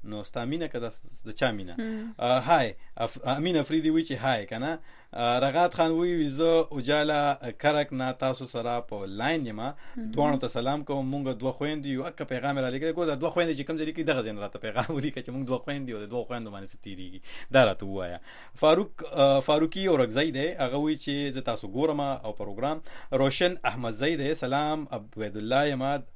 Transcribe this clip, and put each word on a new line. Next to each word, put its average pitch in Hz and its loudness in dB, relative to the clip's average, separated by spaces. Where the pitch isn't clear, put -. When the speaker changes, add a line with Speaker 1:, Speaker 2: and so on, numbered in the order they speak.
Speaker 1:
نو 104 -8
ستا 117 -6
مینه 156 -2
که 123 -4
د، 117 -4
د 110 -8
چا 120 0
مینه؟ 98 -6
Speaker 2:
مم. 220 -6
Speaker 1:
آ، 127 4
های، 131 4
اف-، 120 -4
امین 156 2
افریدي 156 2
وی 160 4
چې 160 -6
های، 120 0
که 113 -8
نه؟ 151 -4
آ، 120 2
رغات 156 4
خان 165 4
وی، 170 2
وی، 151 2
"زه 165 4
اجاله 147 2
کرک 147 2
نه 131 -2
تاسو 131 -2
سره 120 -2
په 104 -8
لاین 123 -2
یم. 107 -6
Speaker 2:
مم. 123 -6
Speaker 1:
دواړو 143 4
ته 127 -2
سلام 135 0
کوم. 135 -2
مونږ 139 -2
دوه 123 -2
خویندې 147 -4
یو." 135 -2
اکه 165 -8
پیغام 135 -2
یې 135 0
را 127 0
لېږلی. 156 -2
ګوره 175 0
دا 151 2
دوه 156 0
خویندې 165 2
چې - -6
کوم 160 -4
ځای 156 -2
لیکي، 160 -4
دغه 139 2
ځای 110 -4
نه 101 -8
راته 101 -8
پیغام 113 -2
<laughs> 160 -2
ولیکه 135 -2
چې 131 -10
مونږ 131 -4
دوه 127 -2
خویندې 139 -6
یو، 107 -6
د 101 -14
دوه 120 -2
خویندو 117 -6
باندې 98 -10
څه - -14
تېرېږي؟ 95 -10
دا 131 10
راته 101 2
ووایه. 92 -4
فاروق، 165 4
آ، 139 6
فاروقي 156 2
اورکزی 139 4
دی. 135 0
هغه 139 0
وی 151 2
چې 143 -2
"زه 131 -4
تاسو 113 -4
ګورم 147 0
او 131 -4
پروګرام." 117 -2
روشن 135 4
احمدزی 120 0
دی. 139 0
"سلام، 147 0
عبید 107 -6
الله 127 2
یم." 139 0